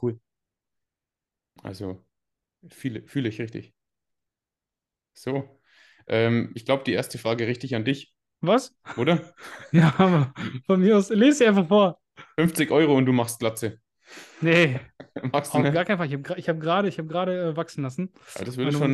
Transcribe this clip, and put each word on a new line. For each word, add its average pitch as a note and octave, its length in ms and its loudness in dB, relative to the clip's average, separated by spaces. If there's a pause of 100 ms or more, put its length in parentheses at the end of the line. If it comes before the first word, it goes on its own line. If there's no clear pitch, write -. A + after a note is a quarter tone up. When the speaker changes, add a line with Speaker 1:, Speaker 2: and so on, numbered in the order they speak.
Speaker 1:
cool. A2+ 160 -6 (1400)
Also, G2 420 -12 (640)
fühle, A2+ 380 -10
fühle C3 220 -4
ich G#2+ 120 -10
richtig. A2+ 340 -12 (1400)
So, - 460 -8 (460)
ähm, A#2 480 0
ich A#2 100 -16
glaub, C3+ 200 0
die G#2+ 80 -2
erste A#2+ 260 -4
Frage A#2 280 -4
richte B2 200 -6
ich C3 80 -6
an A2 100 -2
dich. C#3 300 -6 (260)
Speaker 2:
Was? G#3+ 340 0 (220)
Speaker 1:
Oder? D#3+ 380 0 (180)
Speaker 2:
<laughs> - 200 -20
Ja, D#3+ 260 6
aber E3+ 360 4 (320)
von F#3+ 140 2
mir G#3 160 6
aus, G3 140 0
lese B3+ 280 4
sie A#3+ 80 4
einfach G3 220 4
vor. G3 320 4 (380)
Speaker 1:
Fünfzig D#3+ 320 0
Euro D3 260 4
und C3 100 4
du C3 60 2
machst A#2 260 0
Glatze. A2+ 400 -4 (640)
Speaker 2:
Nee. D#3+ 400 2 (340)
Speaker 1:
<laughs> C3 180 -6
Machst C#3+ 200 -2
du D3+ 60 0
Speaker 2:
Auf D#3 60 4
Speaker 1:
nicht? C#3+ 100 2
Speaker 2:
gar F3 100 0
keinen G3 140 -2
Fall. E3+ 80 -4
Ich C#3 80 -6
hab C#3 80 -6
gra-, F3 160 -8
ich - 100 -12
hab D#3+ 120 -2
gerade, F3+ 280 0
ich - 100 -10
hab D#3+ 100 -8
gerade, F3+ 420 -4
äh, D3+ 60 -6
wachsen D#3+ 260 -8
lassen. C3+ 300 -8 (220)
Speaker 1:
Aber - 120 -10
das B2 100 -10
würde C3 160 -2
Speaker 2:
Meine D3 220 0